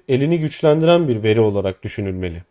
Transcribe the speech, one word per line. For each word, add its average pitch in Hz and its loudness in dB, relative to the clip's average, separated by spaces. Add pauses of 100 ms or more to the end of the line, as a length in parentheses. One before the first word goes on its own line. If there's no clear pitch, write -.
elini 143 0
güçlendiren 160 2
bir 110 -2
veri 110 2
olarak 98 0
düşünülmeli. 92 -8